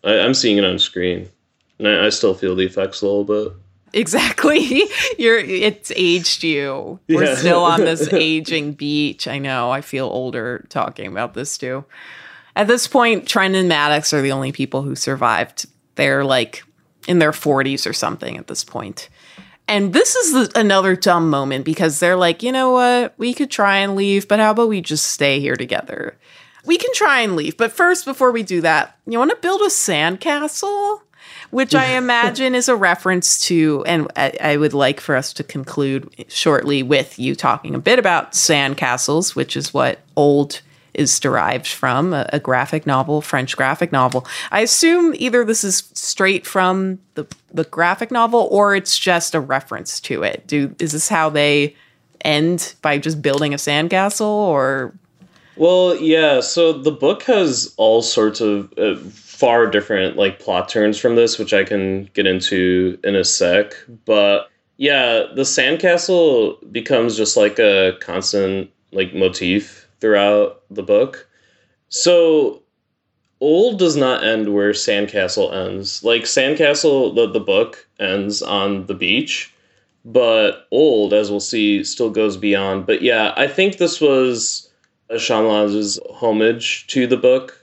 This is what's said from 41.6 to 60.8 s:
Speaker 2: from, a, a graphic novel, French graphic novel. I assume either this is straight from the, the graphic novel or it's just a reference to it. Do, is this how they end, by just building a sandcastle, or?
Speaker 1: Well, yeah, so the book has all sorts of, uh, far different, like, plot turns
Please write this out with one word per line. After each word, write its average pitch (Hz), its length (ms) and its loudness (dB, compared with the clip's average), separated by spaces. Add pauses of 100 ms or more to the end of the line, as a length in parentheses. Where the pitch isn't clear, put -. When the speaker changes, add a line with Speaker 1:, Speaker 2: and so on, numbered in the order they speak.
Speaker 2:
from, 139 460 -2
a, 139 180 -2
a 147 80 -2
graphic 131 480 -2
novel, 139 320 0
French 131 380 -4
graphic 135 340 -2
novel. 127 340 0 (240)
I 208 120 2
assume 330 560 2
either 240 260 2
this 220 220 -2
is - 280 -4
straight - 540 -2
from 190 520 0 (160)
the, 147 120 -10 (260)
the 160 120 -2
graphic 185 460 -2
novel 233 380 2
or 202 280 4
it's - 200 -2
just 170 380 0
a 156 60 0
reference - 580 -6
to - 240 -6
it. - 240 -6
Do, 143 320 -2
is 160 140 -4
this 156 160 -4
how 160 200 2
they 147 460 2 (460)
end, 160 600 -2
by 147 160 0
just 151 240 -6
building 143 320 0
a 143 40 -6
sandcastle, 185 640 -2
or? 147 720 0 (640)
Speaker 1:
Well, 180 400 4
yeah, 156 420 4
so 165 320 2
the 147 200 0
book 185 320 0
has 180 520 0
all 110 260 4
sorts 107 380 0
of, 104 380 -2
uh, 98 180 0
far 117 720 0
different, 101 480 0
like, 98 240 0
plot 98 300 -4
turns 107 280 0